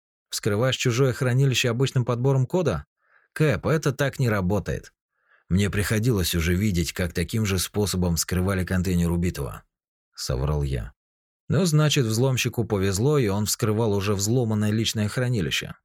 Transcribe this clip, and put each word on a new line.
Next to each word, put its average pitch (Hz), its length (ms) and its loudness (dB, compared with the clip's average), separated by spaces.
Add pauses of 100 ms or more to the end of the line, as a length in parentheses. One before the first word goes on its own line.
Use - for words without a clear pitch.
(280)
«Вскрываешь 113 480 0
чужое 127 360 2
хранилище 127 580 2
обычным 123 340 0
подбором 127 400 2
кода? 123 400 -2 (480)
Кэп, 147 340 0
это 151 260 0
так 135 260 -2
не 127 100 2
работает». 95 640 -2 (560)
«Мне 95 220 2
приходилось 104 640 0
уже 85 220 2
видеть, 92 360 0
как 87 200 -4
таким 104 340 -2
же 95 140 0
способом 90 560 0
вскрывали 90 480 0
контейнер 87 480 0
убитого», 82 500 -4 (540)
соврал 71 480 -2
я. 64 280 -6 (560)
«Ну, 160 160 2
значит, 151 400 2
взломщику 117 600 0
повезло, 101 540 0
и 113 100 2
он 101 180 0
вскрывал 107 460 0
уже 101 220 0
взломанное 107 580 0
личное 110 340 0
хранилище. 117 680 -2 (100)